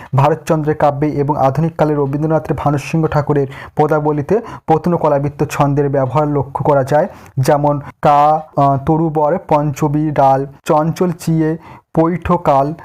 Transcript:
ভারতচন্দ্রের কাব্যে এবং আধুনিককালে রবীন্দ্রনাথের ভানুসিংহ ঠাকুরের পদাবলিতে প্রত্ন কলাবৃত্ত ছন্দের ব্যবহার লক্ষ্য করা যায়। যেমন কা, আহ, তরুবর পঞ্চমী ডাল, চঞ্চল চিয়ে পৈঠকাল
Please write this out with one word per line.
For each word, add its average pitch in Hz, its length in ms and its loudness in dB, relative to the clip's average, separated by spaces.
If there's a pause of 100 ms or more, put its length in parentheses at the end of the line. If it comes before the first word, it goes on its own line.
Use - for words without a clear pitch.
(160)
ভারতচন্দ্রের 151 600 0
কাব্যে 147 320 0
এবং 143 280 -2
আধুনিককালে 151 580 0
রবীন্দ্রনাথের 147 640 -2
ভানুসিংহ 151 500 -2
ঠাকুরের 143 400 0 (300)
পদাবলিতে 151 640 0 (260)
প্রত্ন 160 300 0
কলাবৃত্ত 147 540 -2
ছন্দের 143 380 0
ব্যবহার 139 400 0
লক্ষ্য 143 360 -4
করা 143 200 2
যায়। 151 240 2 (300)
যেমন 147 420 0 (220)
কা, 151 380 4 (160)
আহ, 139 200 2 (100)
তরুবর 156 520 0 (100)
পঞ্চমী 151 640 0
ডাল, 139 360 2 (180)
চঞ্চল 165 480 0
চিয়ে 160 460 0 (360)
পৈঠকাল 165 800 0 (100)